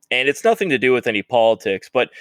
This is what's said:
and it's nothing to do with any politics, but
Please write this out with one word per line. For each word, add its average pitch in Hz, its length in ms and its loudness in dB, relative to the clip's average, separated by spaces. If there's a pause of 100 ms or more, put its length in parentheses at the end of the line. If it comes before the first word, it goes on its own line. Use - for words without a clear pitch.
(100)
and 127 180 -2
it's 139 140 -2
nothing 220 280 0
to 131 80 0
do 127 140 2
with 123 140 0
any 107 160 -2
politics, 113 720 0
but 123 180 -2 (100)